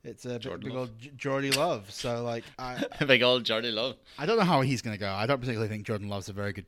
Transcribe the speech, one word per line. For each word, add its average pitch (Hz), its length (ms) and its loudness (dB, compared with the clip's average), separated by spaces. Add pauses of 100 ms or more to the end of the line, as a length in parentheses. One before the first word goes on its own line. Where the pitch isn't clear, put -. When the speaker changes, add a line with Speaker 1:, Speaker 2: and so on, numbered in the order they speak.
Speaker 1:
it's 117 220 -14
a 123 80 -6
big, 117 80 -6
Speaker 2:
Jordan 87 240 -8
Speaker 1:
big 110 80 -6
Speaker 2:
Love. 127 60 -4 (100)
Speaker 1:
old 110 100 -18
J-, 139 160 -16
Jordy 139 360 0
Love. 131 380 0
So, 120 320 -4
like, 117 220 -4 (140)
I 127 340 -6
Speaker 2:
<laughs> 147 140 -2
Big 127 160 8
old 123 220 6
Jordy 113 260 0
Love. 113 260 -2 (220)
Speaker 1:
I 143 80 -4
don't 226 120 4
know 202 60 6
how 170 160 6
he's 131 220 2
gonna 107 160 -6
go. 98 120 -2
I 98 160 0
don't 135 140 2
particularly 113 300 -2
think 107 160 -6
Jordan 104 240 -4
Love's 98 180 -6
a 98 60 -10
very 101 180 -4
good 98 160 -10